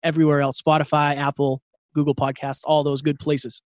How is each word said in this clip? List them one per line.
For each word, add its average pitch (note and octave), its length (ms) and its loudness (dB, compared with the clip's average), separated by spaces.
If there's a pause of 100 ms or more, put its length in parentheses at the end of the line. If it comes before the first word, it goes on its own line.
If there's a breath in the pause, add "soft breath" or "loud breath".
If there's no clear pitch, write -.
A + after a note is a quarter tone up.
everywhere D#3 380 2
else, C3+ 200 -2
Spotify, D3 560 2
Apple, C#3 440 -2 (340)
Google D3 200 0
Podcasts, C3+ 500 -6
all D3+ 180 2
those C#3 200 -2
good D3 160 -2
places. C#3 520 -4